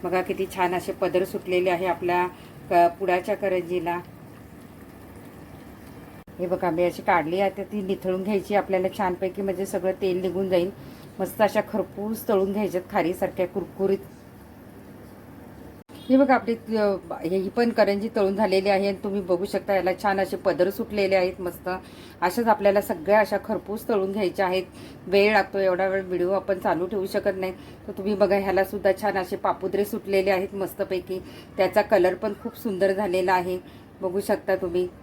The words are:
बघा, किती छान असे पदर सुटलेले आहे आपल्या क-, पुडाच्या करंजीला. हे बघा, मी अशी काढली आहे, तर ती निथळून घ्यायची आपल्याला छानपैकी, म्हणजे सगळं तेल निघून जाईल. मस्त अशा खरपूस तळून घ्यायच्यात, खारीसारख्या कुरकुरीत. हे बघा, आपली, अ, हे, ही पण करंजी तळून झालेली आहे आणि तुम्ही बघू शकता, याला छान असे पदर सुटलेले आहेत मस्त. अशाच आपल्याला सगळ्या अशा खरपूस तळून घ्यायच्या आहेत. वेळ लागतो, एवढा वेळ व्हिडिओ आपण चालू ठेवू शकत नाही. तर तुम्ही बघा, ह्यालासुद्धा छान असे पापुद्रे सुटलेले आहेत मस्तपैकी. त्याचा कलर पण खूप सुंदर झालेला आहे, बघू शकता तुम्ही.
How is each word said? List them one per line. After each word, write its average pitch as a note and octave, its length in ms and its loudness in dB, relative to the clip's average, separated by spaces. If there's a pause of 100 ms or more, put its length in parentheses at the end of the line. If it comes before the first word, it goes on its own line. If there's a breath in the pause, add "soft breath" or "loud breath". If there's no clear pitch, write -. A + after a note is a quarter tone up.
बघा, F3+ 180 0
किती F#3+ 320 -4
छान F3+ 200 2
असे F3+ 180 -4
पदर F3+ 320 0
सुटलेले F#3 460 0
आहे F3+ 160 0
आपल्या F3+ 400 0 (440 loud breath)
क-, F3 280 6
पुडाच्या F#3 360 0
करंजीला. F3 640 -2 (2500)
हे F3+ 80 -2
बघा, F3+ 240 0
मी E3+ 140 2
अशी E3+ 180 -2
काढली F3 380 2
आहे, G3 180 4
तर G3+ 40 -6
ती G#3 200 -6
निथळून F#3 400 -2
घ्यायची G3+ 320 -2
आपल्याला F#3+ 340 2 (100)
छानपैकी, F#3 440 -2
म्हणजे G3 240 -2
सगळं F#3+ 260 -2
तेल F#3 280 0
निघून F#3 280 -2
जाईल. F3+ 220 2 (500 loud breath)
मस्त F#3+ 220 0
अशा G#3 260 4
खरपूस G#3+ 600 -4
तळून G3 240 4
घ्यायच्यात, F#3 380 -2
खारीसारख्या F3+ 580 0
कुरकुरीत. G3 500 -2 (2000)
हे B3+ 80 6
बघा, C4 180 6
आपली, A3+ 420 -2
अ, G#3+ 60 2 (400)
हे, F3 140 0
ही F#3+ 120 -2
पण A#3+ 220 2
करंजी G3+ 460 2
तळून G3 200 2
झालेली F#3+ 320 2
आहे G3 200 2
आणि G3 160 -2
तुम्ही G3+ 160 -2
बघू F3+ 240 0
शकता, G3 300 -2
याला F#3 160 2 (120)
छान G3 180 2
असे F#3+ 160 -2
पदर F3+ 340 2
सुटलेले G3 460 0
आहेत F#3 240 0
मस्त. F3 280 -8 (520 loud breath)
अशाच G3+ 260 0
आपल्याला G3+ 340 4
सगळ्या G3 400 2
अशा G#3 240 0
खरपूस G#3 440 -6
तळून G3 240 0
घ्यायच्या G3 340 0
आहेत. F#3 160 0 (440 loud breath)
वेळ G3+ 260 6
लागतो, G3 260 2
एवढा F#3+ 280 2
वेळ F#3+ 160 0
व्हिडिओ F3+ 280 -2
आपण F#3+ 280 0
चालू F3 280 0
ठेवू G3 200 -2
शकत G3+ 300 0
नाही. F#3 160 -4 (340 loud breath)
तर G#3 60 -10
तुम्ही G3+ 220 -2
बघा, G3 220 4
ह्यालासुद्धा G3 540 2 (100)
छान G3+ 160 0
असे F#3 200 -4
पापुद्रे F#3+ 480 -2
सुटलेले G3 460 0
आहेत F#3+ 240 0
मस्तपैकी. F#3+ 640 -4 (380 loud breath)
त्याचा F#3+ 260 4
कलर F#3 320 4
पण G#3 180 -4 (100)
खूप - 160 -10
सुंदर F#3+ 340 0
झालेला F#3 400 0
आहे, F3+ 260 0 (420 loud breath)
बघू F#3+ 200 -2
शकता G3 360 0
तुम्ही. F3+ 320 0 (140)